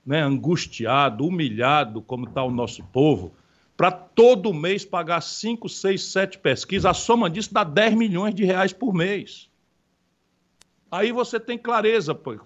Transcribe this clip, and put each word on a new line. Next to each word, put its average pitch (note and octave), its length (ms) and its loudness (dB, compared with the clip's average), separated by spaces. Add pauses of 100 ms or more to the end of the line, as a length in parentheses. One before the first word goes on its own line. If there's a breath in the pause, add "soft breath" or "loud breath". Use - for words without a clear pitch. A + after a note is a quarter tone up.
né, D3 200 0
angustiado, C3+ 1000 0
humilhado, C3 800 0
como B2 260 -8
tá C3 160 -4
o B2+ 60 -2
nosso A#2+ 360 -6
povo, B2 460 2 (460 soft breath)
pra F3+ 140 4
todo A3+ 640 4
mês F3+ 280 -2
pagar E3+ 380 -4
cinco, A3+ 480 -8
seis, G3 360 -2
sete F#3+ 340 -4
pesquisas? E3+ 500 0
A F3 60 2
soma A3+ 340 2
disso G3 240 -8
dá G#3+ 100 2
dez G#3 300 2
milhões G#3 400 0
de G3 100 -2
reais F#3+ 300 2
por B3 180 -4
mês. F3+ 600 -4 (1400)
Aí G#3+ 220 0
você A#3 280 -4
tem A#3 200 -8
clareza, A3 560 0
pô, A2+ 300 -10